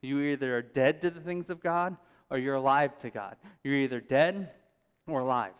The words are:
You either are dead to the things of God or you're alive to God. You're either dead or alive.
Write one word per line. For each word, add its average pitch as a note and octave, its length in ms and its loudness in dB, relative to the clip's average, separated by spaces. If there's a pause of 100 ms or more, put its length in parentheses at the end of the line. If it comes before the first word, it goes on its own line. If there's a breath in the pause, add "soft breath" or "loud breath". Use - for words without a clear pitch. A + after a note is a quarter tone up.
You C3+ 200 -2
either C3+ 380 -2
are A#2+ 40 -4
dead C3+ 380 2
to F3 100 0
the E3+ 100 -14
things F3 300 -6
of E3 100 -8
God F3 360 -2 (340 soft breath)
or C3+ 80 -2
you're C3+ 160 0
alive C#3 440 4
to A#2 120 -12
God. G2+ 260 -10 (280 loud breath)
You're C#3 100 0
either B2+ 260 0
dead E3 520 2 (560)
or C#3+ 120 -2
alive. A#2+ 400 -2